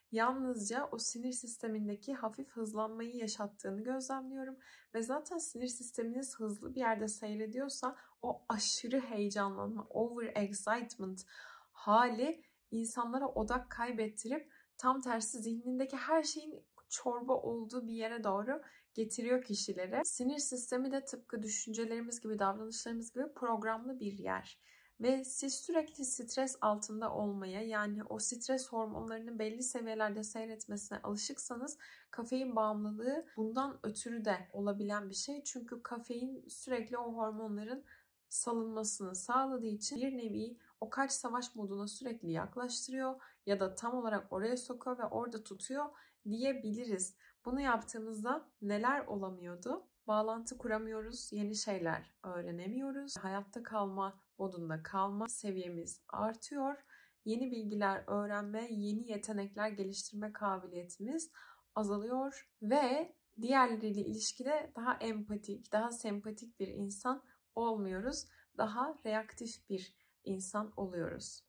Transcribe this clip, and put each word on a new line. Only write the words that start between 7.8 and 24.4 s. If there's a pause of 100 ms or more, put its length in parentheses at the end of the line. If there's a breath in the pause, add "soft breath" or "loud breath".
o
aşırı
heyecanlanma,
over
excitement (460 loud breath)
hali (280 loud breath)
insanlara
odak
kaybettirip (260 loud breath)
tam
tersi
zihnindeki
her
şeyin (240)
çorba
olduğu
bir
yere
doğru (320 loud breath)
getiriyor
kişileri.
Sinir
sistemi
de
tıpkı
düşüncelerimiz
gibi,
davranışlarımız
gibi
programlı
bir
yer. (420 soft breath)